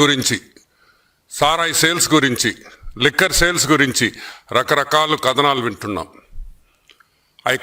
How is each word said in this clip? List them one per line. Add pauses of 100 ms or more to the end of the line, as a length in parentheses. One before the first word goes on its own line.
గురించి, (1000)
సారాయి (100)
సేల్స్
గురించి, (520)
లిక్కర్
సేల్స్
గురించి (500)
రకరకాల
కథనాలు
వింటున్నాం. (1400)
అవి